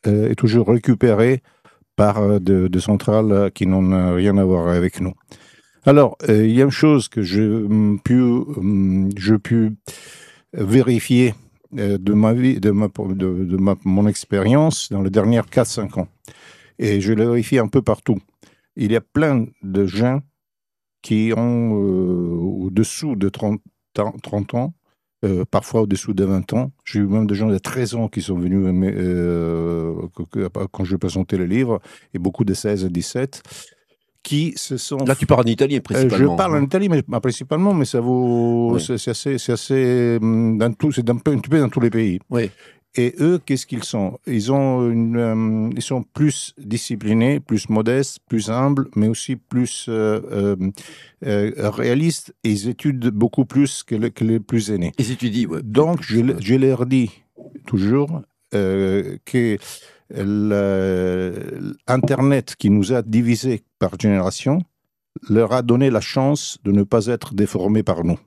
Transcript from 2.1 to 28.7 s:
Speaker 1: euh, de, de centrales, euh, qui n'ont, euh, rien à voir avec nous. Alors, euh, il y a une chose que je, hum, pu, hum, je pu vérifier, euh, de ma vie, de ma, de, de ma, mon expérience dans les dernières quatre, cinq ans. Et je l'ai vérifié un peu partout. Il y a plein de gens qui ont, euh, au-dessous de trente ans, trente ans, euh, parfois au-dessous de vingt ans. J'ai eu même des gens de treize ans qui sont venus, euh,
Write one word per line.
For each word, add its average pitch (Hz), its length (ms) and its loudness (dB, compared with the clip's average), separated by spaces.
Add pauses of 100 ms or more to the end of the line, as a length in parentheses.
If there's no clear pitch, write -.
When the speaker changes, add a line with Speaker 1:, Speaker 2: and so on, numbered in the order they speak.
Speaker 1:
euh, 101 160 4
de, 92 300 2
de 90 100 0
centrales, 104 540 2
euh, 98 180 2
qui - 160 -2
n'ont, 95 260 2
euh, 90 220 2
rien 98 240 2
à 98 60 4
voir 90 240 2
avec 87 320 0
nous. 90 120 -4 (720)
Alors, 139 320 6 (100)
euh, 107 200 6
il 110 80 2
y 127 80 6
a - 20 6
une 143 60 2
chose 147 380 4
que - 140 -6
je, 98 200 0
hum, 107 600 2
pu, 123 180 4
hum, 98 960 0
je 98 180 2
pu 110 380 0 (840)
vérifier, 120 800 2 (420)
euh, 101 220 0
de 95 160 0
ma 107 180 4
vie, 127 280 0
de 104 100 2
ma, 104 160 2
de, 95 580 -4
de 92 140 -2
ma, 98 160 2 (100)
mon 98 220 2
expérience 107 840 0
dans 98 120 -2
les 95 80 0
dernières 110 360 2
quatre, 123 220 0
cinq 98 300 -6
ans. 87 100 -4 (680)
Et 101 240 0
je 104 100 0
l'ai 110 140 2
vérifié 120 320 2
un 110 100 2
peu 131 140 2
partout. 104 360 0 (560)
Il 107 160 -2
y 113 60 2
a 113 60 0
plein 143 420 0 (180)
de 98 220 0
gens 120 380 0 (800)
qui 110 340 0
ont, 117 380 0
euh, 92 880 -2
au-dessous 110 520 -2
de 98 120 0
trente 104 320 -4 (380)
ans, 104 240 -4
trente 101 320 -6
ans, 127 180 -4 (540)
euh, 92 180 0
parfois 110 380 -2
au-dessous 101 320 -2
de 98 100 2
vingt 95 300 -2
ans. 127 180 -2 (140)
J'ai 104 140 -4
eu 101 60 0
même 107 200 0
des 101 80 0
gens 110 140 -2
de 98 100 0
treize 117 360 -6
ans 113 140 -2
qui 98 140 -6
sont 92 160 -4
venus, 92 260 0
euh, 87 1300 -2 (240)